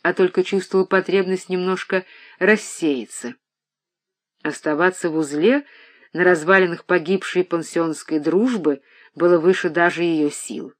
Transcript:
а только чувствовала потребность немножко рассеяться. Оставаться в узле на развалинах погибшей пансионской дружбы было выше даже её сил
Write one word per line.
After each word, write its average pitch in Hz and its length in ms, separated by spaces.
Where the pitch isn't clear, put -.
а 175 120
только 185 300
чувствовала 190 420
потребность 185 640
немножко 185 580
рассеяться. 180 960
Оставаться 160 680
в 151 60
узле 160 500
на 170 120
развалинах 175 640
погибшей 180 580
пансионской 165 760
дружбы 160 600
было 175 240
выше 180 320
даже 170 340
её 151 280
сил - 480